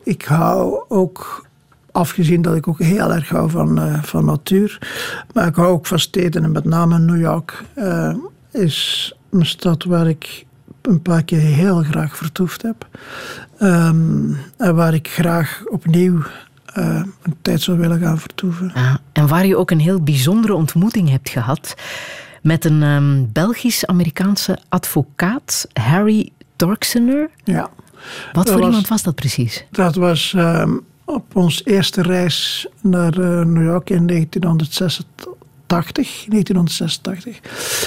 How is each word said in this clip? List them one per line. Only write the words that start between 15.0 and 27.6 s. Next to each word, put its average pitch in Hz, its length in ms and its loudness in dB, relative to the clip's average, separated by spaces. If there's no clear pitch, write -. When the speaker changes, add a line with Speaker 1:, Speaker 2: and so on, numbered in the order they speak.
Speaker 1:
graag 170 580 -2
opnieuw, 175 560 2
eh, 165 360 -2
een 156 200 -4
tijd 175 200 0
zou 175 160 0
willen 170 220 2
gaan 160 200 0
vertoeven. 180 560 -6
Speaker 2:
Ja, 127 240 2
en 151 140 4
waar 170 180 4
je 190 120 4
ook 185 140 0
een 160 80 4
heel 175 220 2
bijzondere 160 520 2
ontmoeting 170 560 2
hebt 131 200 0
gehad 123 460 -4
met 160 240 2
een, 151 180 4
ehm, 143 400 2
Belgisch-Amerikaanse 190 1200 0
advocaat, - 1040 -2
Harry 196 560 2
Torksener. 240 720 0
Speaker 1:
Ja. 170 180 0